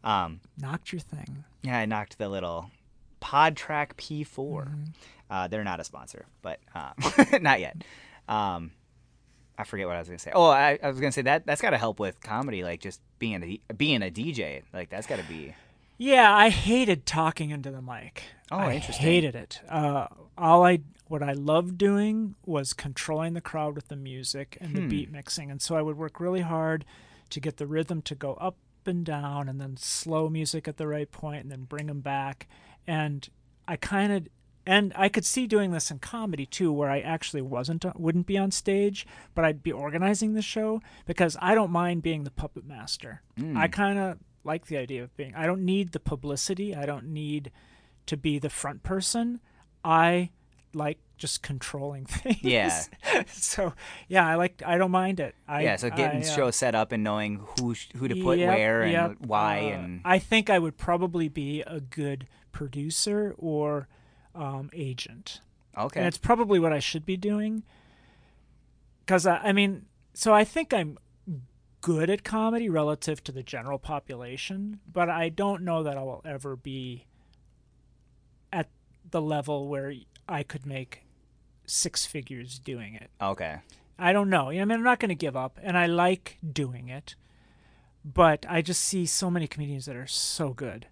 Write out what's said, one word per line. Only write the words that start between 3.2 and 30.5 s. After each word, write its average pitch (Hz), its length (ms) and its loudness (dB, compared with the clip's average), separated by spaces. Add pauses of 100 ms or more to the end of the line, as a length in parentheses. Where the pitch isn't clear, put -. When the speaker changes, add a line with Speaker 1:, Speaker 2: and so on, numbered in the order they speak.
Speaker 1:
PodTrack 151 760 2
P 151 280 -8
four. 143 400 -8
Speaker 2:
Mm-hmm. 147 180 -8 (480)
Speaker 1:
Uh, 92 180 -2
they're 107 160 -4
not 90 160 -4
a 78 40 -10
sponsor, - 420 -16 (160)
but, - 180 -8 (140)
uh, 71 180 -10 (240)
<laughs> 277 240 6
not 135 200 4
yet. 80 160 -8 (520)
Um, 92 420 -2 (880)
I 107 60 -6
forget 98 240 -6
what 87 80 -4
I - 20 -4
was 85 100 -10
gonna 87 120 -14
say. - 140 -12
Oh, 170 140 8
I, 143 340 6
I 147 60 -2
was 131 120 -4
gonna 139 120 0
say 139 100 -4
that, 143 240 2
that's 147 140 0
gotta 175 180 2
help 110 220 -2
with 98 200 -4
comedy, 110 440 -4
like, 87 160 -6
just 95 200 -12 (180)
being 107 240 -4 (260)
a, 117 60 -10
being 135 280 2
a 95 80 -4
D 113 220 -6
J. 78 300 -6 (100)
Like, 90 180 -10
that's 101 180 -8
gotta 104 160 -6
be 78 300 -12 (420)
Speaker 2:
Yeah, 247 380 10
I 214 160 12
hated 208 560 4
talking 160 440 0
into 139 220 -8
the 131 100 -12
mic. 117 400 -12 (300)
Speaker 1:
Oh, 175 60 -2
Speaker 2:
I 190 160 2
Speaker 1:
interesting. 143 300 -2
Speaker 2:
hated 160 300 4
it. - 340 -14
Uh, 147 380 0 (320)
all 175 260 10
I, 180 160 8 (280)
what 151 140 -2
I 139 100 0
loved 156 460 2
doing 202 560 2 (120)
was 143 260 -2
controlling 156 640 -4
the 170 60 -6
crowd 151 340 -4
with 147 140 -12
the 147 80 -10
music 135 640 -8
and 160 160 -8
the 190 60 0
Speaker 1:
Hmm. 156 60 -2
Speaker 2:
beat 147 220 -2
mixing. 147 400 -8
And 139 100 -10
so - 160 -4
I 156 60 2
would 151 160 -2
work 156 220 -8
really 180 220 -2
hard 160 420 0 (460)
to 147 100 -8
get 147 160 -6
the 147 100 -6
rhythm 156 360 -2
to - 120 -8
go 139 200 -6
up 185 220 -6 (300)
and 175 180 -2
down 143 440 -4
and 135 120 -6
then 135 160 -10
slow 160 540 -2
music 160 380 -2